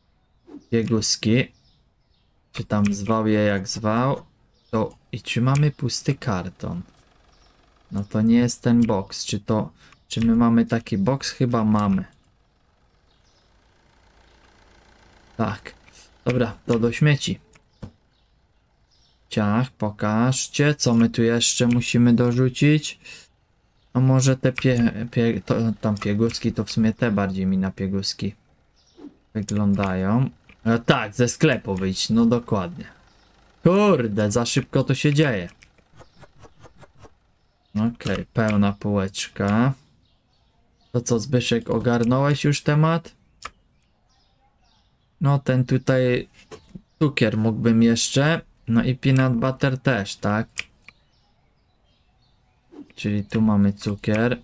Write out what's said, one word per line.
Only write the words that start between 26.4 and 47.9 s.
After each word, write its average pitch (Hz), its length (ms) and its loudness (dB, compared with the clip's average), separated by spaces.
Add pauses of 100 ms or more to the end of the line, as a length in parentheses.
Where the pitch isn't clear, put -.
to 107 120 -4
w - 60 -14
sumie 113 220 0
te 120 180 -2
bardziej 95 360 -2
mi 95 120 0
na 95 120 -2
pieguski 98 640 -6 (1000)
wyglądają. 101 960 0 (340)
E, 117 140 2
tak, 117 360 -2
ze 120 140 2
sklepu 117 460 0
wyjść, 95 360 -4
no 117 160 4
dokładnie. 107 580 -2 (760)
Kurde, 127 680 2
za 117 160 0
szybko 135 380 0
to 135 100 0
się 147 200 0
dzieje. 117 340 0 (2250)
Okej, 104 580 -4
pełna 104 400 0
półeczka. 101 1000 -2 (1200)
To 120 80 0
co, 120 200 0
Zbyszek, 117 500 -2
ogarnąłeś 120 720 0
już 147 180 0
temat? 160 520 0 (2000)
No 139 180 2
ten 127 260 0
tutaj 127 640 0 (680)
cukier 127 380 0
mógłbym 113 460 2
jeszcze. 135 580 2 (280)